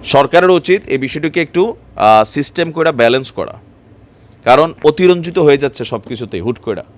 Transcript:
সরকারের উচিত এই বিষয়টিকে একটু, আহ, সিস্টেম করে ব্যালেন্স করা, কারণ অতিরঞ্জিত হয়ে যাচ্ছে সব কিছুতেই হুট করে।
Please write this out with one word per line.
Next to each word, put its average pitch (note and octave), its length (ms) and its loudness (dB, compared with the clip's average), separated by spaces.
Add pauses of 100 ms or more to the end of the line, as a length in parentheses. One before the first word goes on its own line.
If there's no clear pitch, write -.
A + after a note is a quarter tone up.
সরকারের E3 460 2
উচিত F#3 380 0
এই C3+ 100 -2
বিষয়টিকে D3+ 440 -6
একটু, F3+ 340 -2 (200)
আহ, A2 280 4
সিস্টেম D#3+ 480 -6
করে D#3+ 200 0
ব্যালেন্স B2+ 400 0
করা, - 220 -10 (920)
কারণ D3 300 4 (100)
অতিরঞ্জিত F3 560 0
হয়ে D3 180 4
যাচ্ছে C3+ 280 -6
সব A2+ 220 -8
কিছুতেই A2 340 -10
হুট A2+ 180 -6
করে। G2+ 220 -8 (160)